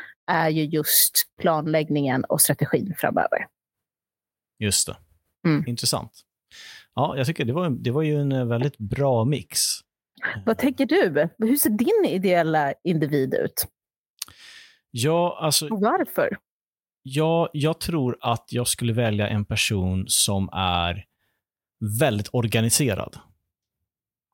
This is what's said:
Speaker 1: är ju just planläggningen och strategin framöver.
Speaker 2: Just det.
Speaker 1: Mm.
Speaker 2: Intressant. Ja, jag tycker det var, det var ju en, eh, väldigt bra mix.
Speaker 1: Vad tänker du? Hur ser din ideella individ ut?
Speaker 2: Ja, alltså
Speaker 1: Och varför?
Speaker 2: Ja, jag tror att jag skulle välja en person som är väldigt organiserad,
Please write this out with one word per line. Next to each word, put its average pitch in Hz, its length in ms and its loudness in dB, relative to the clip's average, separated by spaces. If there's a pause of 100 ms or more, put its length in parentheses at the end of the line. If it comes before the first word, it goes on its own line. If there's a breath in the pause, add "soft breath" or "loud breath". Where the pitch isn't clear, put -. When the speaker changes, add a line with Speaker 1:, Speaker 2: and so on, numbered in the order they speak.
(320 loud breath)
Speaker 1:
är 165 180 2
ju 156 140 0
just 151 500 2 (280)
planläggningen 156 840 0
och - 160 0
strategin 147 560 0
framöver. - 500 0 (1120)
Speaker 2:
Just 104 280 0
det. - 100 -12 (520)
Speaker 1:
Mm. 151 180 2
Speaker 2:
Intressant. - 440 -4 (840 loud breath)
Ja, 139 220 0
jag 127 100 0
tycker 156 180 -2
det 117 80 0
var, 175 160 0
det 120 220 -2
var 143 100 0
ju 151 200 0
en, 139 100 0
eh, 131 140 0
väldigt 120 320 0
bra 117 480 0
mix. 127 340 -2 (880 loud breath)
Speaker 1:
Vad 226 120 2
tänker 269 280 0
du? 180 520 2
Hur 220 200 2
ser 294 120 2
din 302 440 2
ideella 160 600 2 (100)
individ 147 500 0
ut? - 340 -2 (1200 loud breath)
Speaker 2:
Ja, 160 500 0
alltså 151 280 0
Speaker 1:
Och 214 120 -2
varför? 254 560 0 (640)
Speaker 2:
Ja, 156 520 0
jag 156 260 0
tror 135 420 -2
att 117 280 -2
jag 123 180 -2
skulle 120 260 -2
välja 107 360 0
en 107 160 0
person 92 640 0
som 98 460 0
är 90 520 -2 (960)
väldigt 113 320 2
organiserad, 117 840 0 (1160)